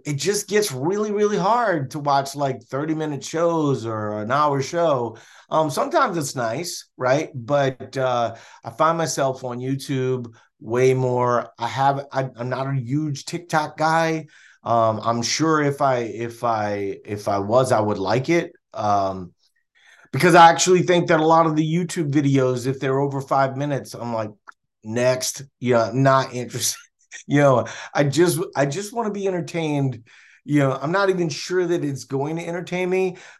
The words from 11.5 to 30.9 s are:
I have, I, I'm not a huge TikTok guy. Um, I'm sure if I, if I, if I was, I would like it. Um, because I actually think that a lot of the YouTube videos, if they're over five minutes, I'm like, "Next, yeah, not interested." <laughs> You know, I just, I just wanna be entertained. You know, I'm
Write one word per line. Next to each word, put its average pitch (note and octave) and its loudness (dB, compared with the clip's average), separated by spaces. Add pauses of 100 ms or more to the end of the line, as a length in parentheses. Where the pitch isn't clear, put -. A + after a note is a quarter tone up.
I A#2 -4
have, C3+ 0
I, C3 -4
I'm A#2+ -8
not B2+ -4
a C#3 -4
huge C#3 -4
TikTok D#3 -4
guy. D#3+ 0 (380)
Um, A2+ 2
I'm A#2 0
sure D3+ 0
if C#3+ 0
I, C3+ 2
if A2+ -6
I, G#2 -2
if G#2 -8
I G2+ 0
was, A2 2
I A2+ 4
would G#2 0
like A2 -2
it. E3+ 0 (220)
Um, G2 -2 (800)
because E3 6
I E3+ 12
actually F3 4
think E3+ 2
that E3+ 6
a D#3 2
lot E3 6
of D#3 0
the D#3 0
YouTube E3+ -2
videos, C3 2
if C3+ -4
they're C3+ 0
over C#3 -2
five C3+ 0
minutes, C#3 -6
I'm A#2 -8
like, A2 -4 (520)
"Next, B2 -2 (180)
yeah, A#2 2
not C3+ 2
interested." A#2+ -6
<laughs> - -20 (400)
You C#3+ 2
know, B2+ 4 (280)
I D3 2
just, D3+ 2 (160)
I C#3+ 2
just F3+ -6
wanna A#3 -4
be G3 -4
entertained. D3+ -4 (420)
You D3 0
know, C3+ 2
I'm C#3 -4